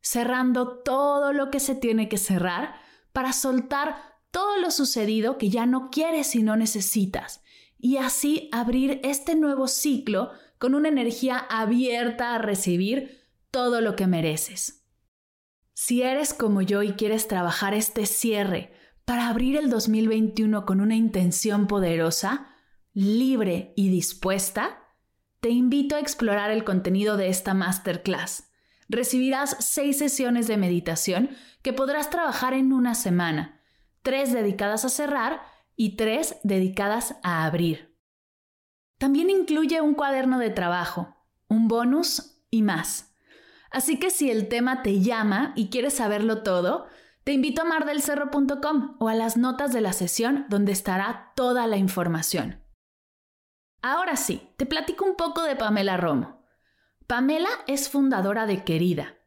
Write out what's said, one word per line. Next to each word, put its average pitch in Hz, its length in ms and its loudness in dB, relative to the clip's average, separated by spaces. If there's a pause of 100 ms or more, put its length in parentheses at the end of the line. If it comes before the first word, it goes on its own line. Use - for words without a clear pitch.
cerrando 247 760 0
todo 285 520 2
lo 277 180 0
que 277 120 -2
se 269 140 -2
tiene 226 340 0
que 214 80 -2
cerrar 185 580 0 (380)
para 262 180 -2
soltar 269 640 -2 (340)
todo 403 280 -2
lo 359 120 0
sucedido 226 680 0
que 208 120 0
ya 233 160 0
no 262 240 2
quieres 320 460 0
y 226 80 4
no 214 140 2
necesitas, 208 840 -2 (360)
y 262 200 2
así 285 540 -2
abrir 254 540 0
este 277 300 -2
nuevo 277 340 2
ciclo 226 640 0 (280)
con 262 160 2
una 302 140 4
energía 254 480 0
abierta 240 960 0
a - 20 -2
recibir 202 840 -2 (280)
todo 247 300 0
lo 208 160 0
que 190 120 0
mereces. 165 680 -2 (1000)
Si - 280 -2
eres 269 320 0
como 208 300 0
yo 202 180 0
y 202 120 -2
quieres 220 340 -2
trabajar 190 480 -2
este 214 320 -2
cierre 202 640 -2 (320)
para 240 220 0
abrir 247 280 2
el 302 140 2
dos 220 200 0
mil 220 180 4
veintiuno 220 580 2
con 190 160 2
una 220 140 4
intención 208 720 2
poderosa, 190 880 0 (380)
libre 208 840 0
y 196 140 2
dispuesta, 190 960 -2 (560)
te 233 100 0
invito 262 460 2
a 302 40 0
explorar 208 500 -2
el 220 140 0
contenido 196 520 0
de 190 140 0
esta 190 240 -2
masterclass. 180 1000 -4 (380)
Recibirás 254 720 0
seis 285 400 0
sesiones 247 480 0
de 214 100 0
meditación 175 720 0 (320)
que 262 120 -4
podrás 285 360 -2
trabajar 269 460 -2
en 262 180 4
una 247 220 2
semana, 170 640 -2 (400)
tres 269 320 0
dedicadas 208 500 0
a 262 60 0
cerrar 277 520 -2 (340)
y 214 200 -2
tres 233 460 -2
dedicadas 196 800 0
a 165 240 -2
abrir. 165 500 -2 (1000)
También 277 320 4
incluye 320 500 2
un 302 140 4
cuaderno 262 460 2
de 226 100 0
trabajo, 175 640 -2 (320)
un 220 200 4
bonus 247 840 0
y 220 140 2
más. - 500 -2 (560)
Así 269 300 -2
que 370 120 0
si 277 200 0
el 214 160 0
tema 247 340 -2
te 196 200 2
llama 220 560 0
y 202 120 -2
quieres 262 260 -2
saberlo 220 460 0
todo, 196 460 0 (380)
te 277 80 0
invito 285 300 0
a - 20 0
mardelcerro 294 680 -2
punto 277 300 0
com 294 400 -2
o 226 80 0
a 220 40 0
las 226 220 0
notas 254 380 0
de 233 80 0
la 190 100 0
sesión 240 560 -2
donde 202 240 2
estará 196 640 -4
toda 247 320 0
la 220 80 0
información. 170 880 -2 (1160)
Ahora 311 340 0
sí, - 400 -6
te 269 100 -2
platico 311 380 -4
un 381 120 2
poco 330 280 -2
de 285 140 -2
Pamela 202 400 2
Romo. 160 480 -2 (600)
Pamela 294 420 2 (180)
es 277 220 -2
fundadora 220 560 2
de 190 180 -2
Querida. 160 640 0